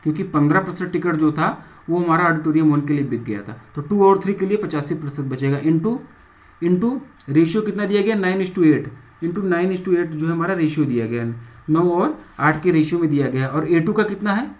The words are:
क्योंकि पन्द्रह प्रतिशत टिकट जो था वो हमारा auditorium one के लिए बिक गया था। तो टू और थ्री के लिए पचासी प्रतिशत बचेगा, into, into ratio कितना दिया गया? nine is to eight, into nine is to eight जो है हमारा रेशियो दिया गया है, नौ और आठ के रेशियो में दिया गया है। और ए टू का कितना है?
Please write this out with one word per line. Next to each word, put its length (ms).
क्योंकि 220
पन्द्रह 360
प्रतिशत 320
टिकट 240
जो 160
था 160
वो 100
हमारा 280
auditorium 460
one 80
के 120
लिए 120
बिक 200
गया 180
था। 100
तो 80
टू 220
और 160
थ्री 140
के 120
लिए 120
पचासी 360
प्रतिशत 300
बचेगा, 380
into, 300
into 280
ratio 340
कितना 240
दिया 160
गया? 140
nine 280
is 60
to 140
eight, 240
into 200
nine 300
is 100
to 100
eight 160
जो 160
है 60
हमारा 220
रेशियो 320
दिया 200
गया 180
है, 100
नौ 200
और 280
आठ 220
के 80
रेशियो 300
में 100
दिया 180
गया 140
है। 80
और 180
ए 120
टू 120
का 120
कितना 280
है? 280